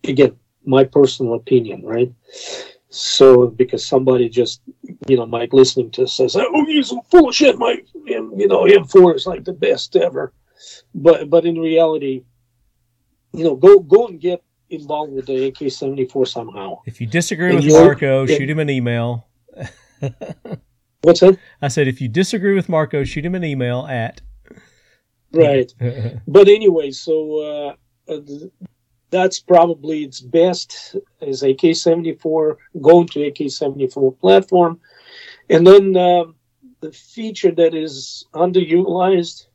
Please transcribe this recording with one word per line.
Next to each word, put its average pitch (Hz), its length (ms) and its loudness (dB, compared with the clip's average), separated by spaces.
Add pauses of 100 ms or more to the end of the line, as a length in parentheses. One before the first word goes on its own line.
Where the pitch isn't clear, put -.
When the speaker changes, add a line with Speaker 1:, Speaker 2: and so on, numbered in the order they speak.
Speaker 1:
Again, 135 320 2 (280)
my 135 200 2
personal 131 500 0
opinion, 113 500 -4
right? 120 280 -4 (760)
So, 127 580 4
because 123 360 -4
somebody 127 440 0
just, 113 320 -4 (480)
you 135 80 4
know, 117 100 -4
Mike 117 260 -8
listening 131 400 0
to 127 140 -4
says, - 320 -4
"Oh, 302 280 -2
he's 302 260 -4 (180)
full 311 200 6
of - 40 -10
shit, 285 240 2
Mike. - 360 -6
And, 226 460 -10
you 208 60 0
know, - 200 2
M 196 180 6
four 180 320 6
is, - 100 -8
like, 175 160 -10
the 185 100 -10
best 160 440 -4
ever." 170 360 -4 (600)
But, 156 340 2
but 165 160 2
in 170 140 -4
reality, 156 640 -2 (1080)
you 160 100 -10
know, 151 140 -2
go, 190 240 8
go 190 260 2
and 170 140 -18
get 175 240 -6 (260)
involved 151 420 -8
with 131 140 -10
the 135 200 -4
A 135 40 -4
K 139 180 -8
seventy-four 135 580 -6
somehow. 98 600 -14
Speaker 2:
If - 140 -16
you 120 60 -8
disagree 165 420 -4
Speaker 1:
And 180 80 2
Speaker 2:
with 147 80 2
Speaker 1:
you're, 156 200 6
Speaker 2:
Marco, 135 360 2
Speaker 1:
and 131 80 -4
Speaker 2:
shoot 143 200 -2
him 156 100 -4
an 147 120 -4
email. 120 560 -4 (280)
<laughs> - 120 -16 (1400)
Speaker 1:
What's 170 180 4
that? 190 160 6 (240)
Speaker 2:
I 143 60 -4
said, 139 220 -2
if 123 120 -8
you 127 60 -6
disagree 190 480 -2
with 185 140 -4
Marco, 156 340 -2
shoot 143 220 -8
him 175 100 -6
an 180 100 -6
email 131 440 -6
at. 117 320 -8 (1120)
Speaker 1:
Right. 143 480 0
Speaker 2:
<laughs> 120 480 -8
Speaker 1:
But 190 200 6
anyway, 180 440 2
so, 156 480 -6
uh, 147 720 -12
uh, 151 80 -12
th-, 147 320 -20 (580)
that's 185 300 -2
probably 160 640 0
its 127 160 -18
best 170 760 -4 (240)
is 135 220 -8
A 135 120 0
K 165 200 0
seventy-four, 160 840 -4 (220)
going 170 280 6
to 147 160 -6
A 143 80 -4
K 147 160 -8
seventy-four 135 640 -4
platform. 180 680 0 (720)
And 165 160 4
then, 196 300 6
um, 175 400 0 (440)
the 156 120 -16
feature 214 600 -6
that 165 220 0
is 151 580 -12
underutilized 180 1200 -2